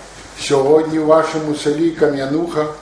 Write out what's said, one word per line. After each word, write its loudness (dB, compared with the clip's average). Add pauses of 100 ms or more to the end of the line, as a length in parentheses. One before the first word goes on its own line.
(400)
сьогодні 2
в -2
вашому 2
селі 0
Кам'януха -2 (160)